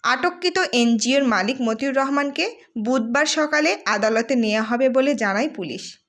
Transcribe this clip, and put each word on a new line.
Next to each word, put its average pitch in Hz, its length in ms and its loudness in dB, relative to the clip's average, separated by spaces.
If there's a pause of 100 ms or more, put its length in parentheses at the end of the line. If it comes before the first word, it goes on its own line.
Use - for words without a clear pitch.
আটককৃত 349 540 0 (140)
এনজিওর 233 520 2
মালিক 214 360 0
মতিউর 247 400 -2
রহমানকে 285 440 -2 (340)
বুধবার 240 480 0
সকালে 302 440 0 (160)
আদালতে 220 500 0
নেওয়া 220 260 2
হবে 240 260 0
বলে 262 260 2
জানায় 220 360 0
পুলিশ। 165 340 -8 (240)